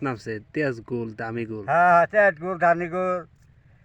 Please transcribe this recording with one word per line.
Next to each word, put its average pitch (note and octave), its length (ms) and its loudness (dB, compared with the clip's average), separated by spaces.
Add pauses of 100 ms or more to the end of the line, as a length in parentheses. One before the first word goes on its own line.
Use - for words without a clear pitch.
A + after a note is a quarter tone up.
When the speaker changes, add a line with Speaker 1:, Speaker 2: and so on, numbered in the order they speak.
Speaker 1:
নামছে, A2+ 360 -6 (140)
তেজগুল, A#2 600 -4
দামিগুল। A2 520 -8
Speaker 2:
হ্যাঁ, F3 280 4
হ্যাঁ, E3+ 140 6
তেজগুল, F#3 500 2
দামিগুল। F3 680 0 (600)